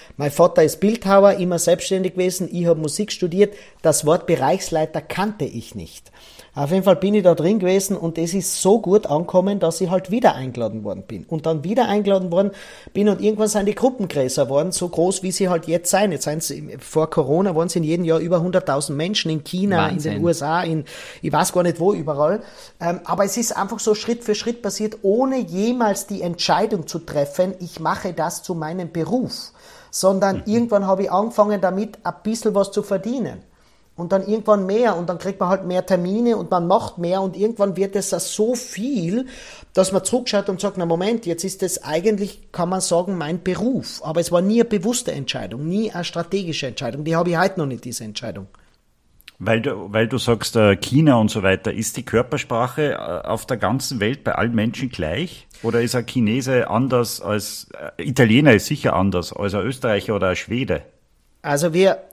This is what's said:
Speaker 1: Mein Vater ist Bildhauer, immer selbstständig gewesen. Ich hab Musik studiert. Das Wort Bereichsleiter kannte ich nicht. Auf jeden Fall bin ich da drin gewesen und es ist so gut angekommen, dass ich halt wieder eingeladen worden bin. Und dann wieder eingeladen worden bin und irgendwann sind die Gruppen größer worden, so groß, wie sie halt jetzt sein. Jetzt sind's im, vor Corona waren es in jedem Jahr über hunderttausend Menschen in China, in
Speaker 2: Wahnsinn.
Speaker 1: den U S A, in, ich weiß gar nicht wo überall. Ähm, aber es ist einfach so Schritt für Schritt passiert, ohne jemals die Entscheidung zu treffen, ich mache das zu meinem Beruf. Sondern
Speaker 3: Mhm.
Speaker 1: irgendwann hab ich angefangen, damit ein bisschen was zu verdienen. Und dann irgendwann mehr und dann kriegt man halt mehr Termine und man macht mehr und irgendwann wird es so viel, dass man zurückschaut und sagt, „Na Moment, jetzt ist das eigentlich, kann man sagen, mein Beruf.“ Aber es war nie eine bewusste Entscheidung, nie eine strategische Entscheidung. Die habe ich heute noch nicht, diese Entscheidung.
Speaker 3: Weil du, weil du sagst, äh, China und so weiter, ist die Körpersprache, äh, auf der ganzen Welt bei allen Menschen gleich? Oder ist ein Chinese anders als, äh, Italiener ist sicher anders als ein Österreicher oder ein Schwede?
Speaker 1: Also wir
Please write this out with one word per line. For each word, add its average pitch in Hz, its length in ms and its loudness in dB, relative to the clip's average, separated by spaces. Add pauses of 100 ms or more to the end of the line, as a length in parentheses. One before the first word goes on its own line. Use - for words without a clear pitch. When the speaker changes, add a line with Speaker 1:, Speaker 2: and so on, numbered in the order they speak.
(160)
Speaker 1:
Mein 143 160 -2
Vater 170 320 6
ist - 160 2
Bildhauer, 196 540 6
immer 180 260 -2
selbstständig 180 540 0
gewesen. 180 380 -2
Ich 175 160 0
hab 165 100 4
Musik 156 340 -4
studiert. 190 440 0 (280)
Das 151 220 2
Wort 170 200 4
Bereichsleiter 156 760 0
kannte 202 440 -4
ich 110 300 -10
nicht. - 360 -14 (440)
Auf 143 160 -2
jeden 190 100 4
Fall 185 140 6
bin 202 180 0
ich 208 80 4
da 175 140 8
drin 185 240 2
gewesen 190 360 2
und 165 220 -4
es 165 160 -2
ist - 300 -4
so 196 180 6
gut 196 240 4
angekommen, 180 540 2
dass 165 200 0
ich 185 120 0
halt 185 180 0
wieder 220 240 4
eingeladen 117 500 -6
worden 95 200 -8
bin. 98 220 -12
Und 160 200 -6
dann 160 180 -2
wieder 233 240 2
eingeladen 196 440 2
worden 196 180 2 (440)
bin 208 160 4
und 196 120 0
irgendwann 214 260 2
sind 202 200 0
die 208 80 0
Gruppen 254 320 0
größer 131 420 0
worden, 151 220 0
so 180 180 -4
groß, 175 320 0
wie 185 100 -4
sie 185 180 0
halt 170 180 -2
jetzt 170 240 -2
sein. 202 200 2
Jetzt 139 120 -6
sind's 156 260 -4
im, 143 300 -12
vor 160 320 -2
Corona 165 440 2
waren 170 120 0
es - 80 -6
in 170 80 2
jedem 170 220 0
Jahr 160 120 2
über 165 240 2
hunderttausend 160 560 0
Menschen 170 320 -2
in 151 140 -2
China, 185 420 0
in 180 120 -2
Speaker 2:
Wahnsinn. 151 160 -4
Speaker 1:
den 156 100 -2
U 170 60 4
S 165 120 0
A, 160 220 0
in, 160 220 -2 (360)
ich - 100 -4
weiß - 220 2
gar 180 80 4
nicht 170 180 0
wo 190 140 4
überall. 156 480 0 (380)
Ähm, 175 260 -4
aber 175 200 0
es 196 120 -4
ist 233 180 -2
einfach 196 220 -4
so 214 160 2
Schritt 233 300 -2
für 214 100 0
Schritt 233 300 -4
passiert, 214 400 -4
ohne 254 340 2
jemals 208 680 -2
die 202 160 -6
Entscheidung 175 640 -2
zu 170 100 -10
treffen, 185 640 -2
ich 170 200 -14
mache 170 340 -4
das 160 280 -4
zu 180 140 -6
meinem 165 360 -6
Beruf. 170 600 -4 (400)
Sondern 196 460 2
Speaker 3:
Mhm. - 100 -8
Speaker 1:
irgendwann 214 400 2
hab 190 140 2
ich 190 100 -2
angefangen, 208 500 2
damit 190 420 -2
ein 175 100 -4 (100)
bisschen 220 320 -2
was 202 160 2
zu 208 100 -2
verdienen. 196 600 -4 (520)
Und 170 160 -6
dann 196 160 0
irgendwann 208 400 2
mehr 208 280 2
und 170 140 -4
dann 175 80 -4
kriegt 196 220 -6
man 180 100 0
halt 190 160 0
mehr 180 180 0
Termine 196 540 2
und 175 140 -4
man 175 160 2
macht 202 320 0
mehr 175 200 0
und 190 160 -4
irgendwann 202 420 0
wird 190 180 -2
es 196 160 -2
so 214 420 -2
viel, 233 720 -4 (480)
dass 190 180 2
man 190 120 0
zurückschaut 214 460 0
und 185 120 -4
sagt, 196 160 -4
„Na 175 80 -2
Moment, 190 400 0
jetzt 165 180 -4
ist 190 200 -4
das - 200 -4
eigentlich, 190 680 -2
kann 175 180 -2
man 185 100 -2
sagen, 180 380 0
mein 165 240 -4
Beruf.“ 185 600 -4
Aber 160 160 -2
es 165 120 -2
war 175 100 4
nie 220 200 4
eine 233 80 4
bewusste 220 440 -2
Entscheidung, 131 540 -6
nie 208 240 -2
eine 175 120 -6
strategische 170 640 -4
Entscheidung. 123 380 -6
Die 165 100 0
habe 175 160 2
ich 165 80 0
heute 190 200 2
noch 151 60 0
nicht, 127 200 -8
diese 123 180 -8
Entscheidung. 104 420 -10 (960)
Speaker 3:
Weil 113 220 2
du, 101 300 -4
weil 110 160 4
du 117 120 -2
sagst, - 380 0
äh, 104 180 8
China 139 400 4
und 110 160 4
so 107 100 -2
weiter, 95 320 2
ist 110 240 -6
die 123 60 -8
Körpersprache, 123 880 -2
äh, 80 360 -6
auf 113 200 -4
der 123 100 -2
ganzen 117 420 -2
Welt 113 240 0
bei - 100 -2
allen 117 200 0
Menschen 117 360 -2
gleich? 92 580 -6 (160)
Oder 117 180 2
ist 123 140 -2
ein 120 100 -2
Chinese 123 640 0
anders 120 500 0
als, 101 480 -6 (300)
äh, 90 60 -8
Italiener 127 500 6
ist 98 140 4
sicher - 260 0
anders 90 400 0
als 101 220 -4
ein 98 60 0
Österreicher 110 540 -2
oder 92 140 2
ein 90 60 2
Schwede? 117 480 -4 (640)
Speaker 1:
Also 151 260 0
wir 185 400 4